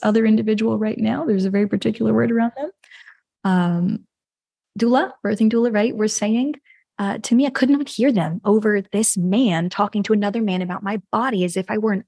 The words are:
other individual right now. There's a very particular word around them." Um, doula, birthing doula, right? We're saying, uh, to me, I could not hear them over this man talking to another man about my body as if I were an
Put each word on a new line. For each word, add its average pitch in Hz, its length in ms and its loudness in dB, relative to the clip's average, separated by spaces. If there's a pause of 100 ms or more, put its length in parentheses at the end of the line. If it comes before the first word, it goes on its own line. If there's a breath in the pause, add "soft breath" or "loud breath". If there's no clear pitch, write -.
other 220 220 2
individual 220 520 2
right 214 220 -4
now. 233 240 -2
There's 196 220 0
a 190 40 0
very 202 200 0
particular 220 440 -2
word 233 200 2
around 233 240 0
them." 302 140 -6 (720 loud breath)
Um, 175 640 0 (720)
doula, 247 360 2 (120)
birthing 214 240 2
doula, 233 240 2
right? 208 220 0
We're 214 140 0
saying, 233 460 -2 (440 soft breath)
uh, 202 200 -4
to - 140 -2
me, 269 140 4
I - 20 0
could 262 200 0
not 285 180 2
hear 262 240 0
them 165 320 0
over 208 380 2 (100)
this 214 240 0
man 180 540 0
talking 202 340 -2
to 220 100 0
another 208 280 0
man 185 200 -2
about 180 220 -6
my 202 180 -4 (120)
body 220 320 0
as 175 100 -4
if 190 160 -4
I 220 60 -2
were 214 160 0
an 190 140 -4